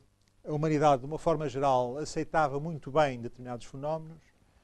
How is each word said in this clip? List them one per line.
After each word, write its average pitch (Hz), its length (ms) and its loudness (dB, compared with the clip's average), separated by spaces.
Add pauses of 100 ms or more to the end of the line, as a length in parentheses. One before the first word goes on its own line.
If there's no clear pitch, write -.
(440)
a 185 80 -8
humanidade, 151 500 4
de 131 40 -10
uma 151 140 -8
forma 156 280 0
geral, 127 520 2
aceitava 151 600 0
muito 151 320 -8
bem 135 300 4
determinados 120 460 -10
fenómenos, 160 560 -8 (400)